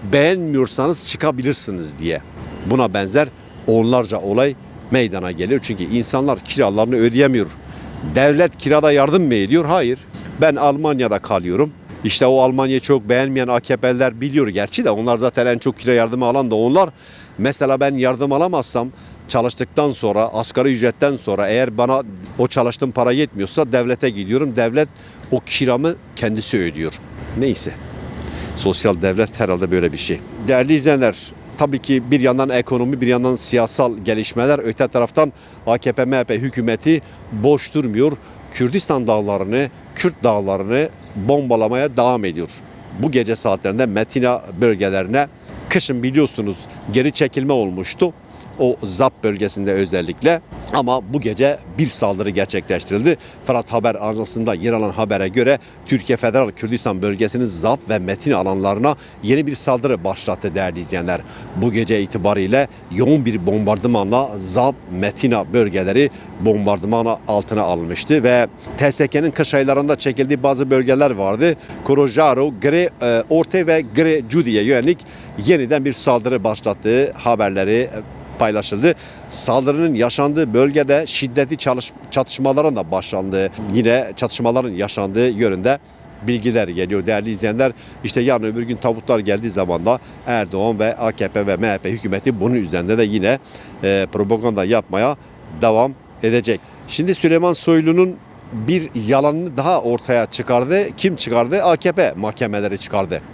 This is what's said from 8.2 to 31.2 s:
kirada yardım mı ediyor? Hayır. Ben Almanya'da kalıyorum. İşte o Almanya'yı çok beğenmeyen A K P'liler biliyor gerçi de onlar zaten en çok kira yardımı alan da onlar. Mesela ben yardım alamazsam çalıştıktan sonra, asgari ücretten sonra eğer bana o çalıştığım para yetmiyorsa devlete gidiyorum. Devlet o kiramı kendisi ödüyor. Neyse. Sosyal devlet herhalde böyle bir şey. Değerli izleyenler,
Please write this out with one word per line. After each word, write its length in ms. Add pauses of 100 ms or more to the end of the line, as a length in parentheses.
kirada 340
yardım 320
mı 100
ediyor? 320
Hayır. 340 (420)
Ben 140
Almanya'da 640
kalıyorum. 540 (300)
İşte 220
o 160
Almanya'yı 380
çok 300
beğenmeyen 380
A 120
K 180
P'liler 440
biliyor 260
gerçi 380
de 40
onlar 280
zaten 280
en 120
çok 220
kira 140
yardımı 320
alan 260
da 40
onlar. 340 (480)
Mesela 420
ben 160
yardım 360
alamazsam 580 (380)
çalıştıktan 640
sonra, 420
asgari 380
ücretten 440
sonra 320
eğer 300
bana 260 (340)
o 100
çalıştığım 440
para 200
yetmiyorsa 600
devlete 380
gidiyorum. 460
Devlet 340 (420)
o 80
kiramı 560 (200)
kendisi 420
ödüyor. 360 (460)
Neyse. 320 (840)
Sosyal 460
devlet 380
herhalde 320
böyle 220
bir 40
şey. 220 (280)
Değerli 260
izleyenler, 440 (400)